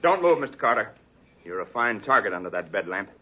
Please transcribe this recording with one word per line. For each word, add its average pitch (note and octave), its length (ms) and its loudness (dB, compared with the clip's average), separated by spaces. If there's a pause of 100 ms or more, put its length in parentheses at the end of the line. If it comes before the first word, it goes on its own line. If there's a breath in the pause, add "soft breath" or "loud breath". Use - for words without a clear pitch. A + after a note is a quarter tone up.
Don't F3+ 200 4
move, E3 180 6
Mister C3+ 160 -6
Carter. A#2 380 0 (500)
You're F2+ 160 -8
a F2+ 60 -6
fine A#2 360 -2
target A#2+ 300 2
under F2+ 180 -6
that E2+ 220 -6
bed F#2 160 -4
lamp. F#2+ 200 -6 (140)